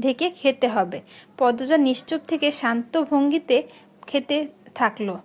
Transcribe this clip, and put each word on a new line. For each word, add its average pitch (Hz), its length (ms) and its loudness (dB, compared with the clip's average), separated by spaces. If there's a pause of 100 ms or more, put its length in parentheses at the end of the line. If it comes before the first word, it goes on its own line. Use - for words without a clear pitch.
ঢেকে 269 300 0
খেতে - 380 0
হবে। 196 320 -2 (380)
পদ্মজা 254 380 2
নিশ্চুপ 277 520 0
থেকে 294 220 0
শান্ত 233 520 -2
ভঙ্গিতে 285 600 2 (440)
খেতে 294 420 -2 (260)
থাকলো। 214 500 -2